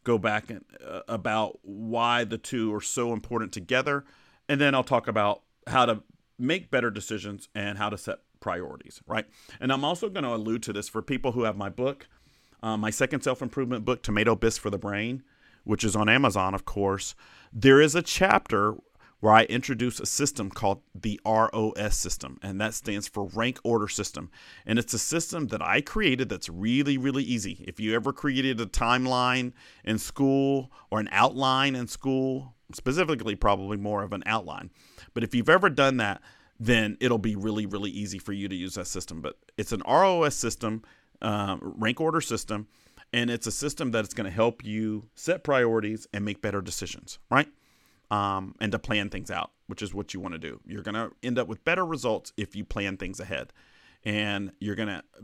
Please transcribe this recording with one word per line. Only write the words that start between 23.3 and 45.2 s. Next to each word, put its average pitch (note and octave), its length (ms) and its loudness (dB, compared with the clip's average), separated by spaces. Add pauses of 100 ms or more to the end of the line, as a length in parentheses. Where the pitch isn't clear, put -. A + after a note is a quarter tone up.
order A2+ 240 2
system. - 440 -8 (340)
And A2+ 140 2
it's A#2+ 160 -4
a A2 40 -2
system D#3+ 500 -4
that A2 120 -6
I F#2 180 2
created C#3 480 0
that's F#2 220 -8
really, B2+ 480 0
really C3 260 -2
easy. A2 440 -4
If - 120 -12
you A2 160 0
ever A#2 160 0
created C3 480 0
a A2+ 60 -4
timeline B2 880 2 (320)
in A2 140 0
school C3+ 720 2 (180)
or G#2+ 100 -2
an G#2+ 120 -2
outline C3 640 4
in B2 120 -4
school, C3 680 -2 (180)
specifically C3 600 0
probably G2+ 420 2
more G#2 240 -2
of G2 120 -6
an F#2+ 120 -6
outline, F2 460 -4 (420)
but A#2 100 -2
if A2+ 120 -4
you've A#2+ 140 4
ever F#3 200 8
done C3+ 280 4
that, G#2 240 -2 (380)
then A2 400 2
it'll A#2+ 200 2
be G#2 160 -2
really, G#2 320 -2
really G2 240 -4
easy G2 260 -8
for G2+ 160 -8
you G2 140 -4
to F#2+ 80 -6
use F2+ 180 -8
that F2 140 -8
system. E2 340 -10
But - 160 -8 (180)
it's - 160 -6
an G#2+ 120 -4
R D3+ 200 6
O F3+ 200 4
S - 120 0
system, A2 460 -4 (400)
uh, G2+ 400 -2
rank A2 400 -2
order D#3+ 200 2
system, G#2+ 460 -6 (460)
and A#2+ 160 0
it's A#2+ 160 -4
a A2 60 -4
system C#3 400 -4
that's A2 240 -2
gonna G2+ 160 -6
help A2+ 320 2
you G#2+ 500 -6
set - 300 -4